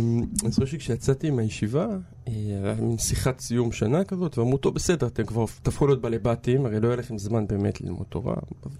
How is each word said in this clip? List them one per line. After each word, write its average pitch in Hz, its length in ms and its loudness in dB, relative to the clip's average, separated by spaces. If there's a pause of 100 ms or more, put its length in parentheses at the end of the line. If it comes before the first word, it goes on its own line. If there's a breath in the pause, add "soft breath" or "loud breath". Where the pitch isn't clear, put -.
(420)
אני 113 80 0
זוכר 120 160 2
שכשיצאתי 135 640 -2
מהישיבה, 117 560 0 (420)
אה, 113 40 -6 (300)
היה 101 180 0
מין 113 180 0
שיחת - 420 0
סיום 117 320 0
שנה 131 320 2
כזאת, 180 340 -4
ואמרו, 120 180 2
"טוב, - 180 2
בסדר, 165 320 2
אתם 113 180 -2
כבר 113 200 0 (180)
תהפכו 135 240 2
להיות 139 140 6
בעלי 113 180 -2
בתים, 123 480 2
הרי 107 140 0
לא 113 80 4
היה 120 80 2
לכם 117 220 -6
זמן 104 280 0
באמת 101 340 0
ללמוד 95 280 -6
תורה, - 260 -4 (460)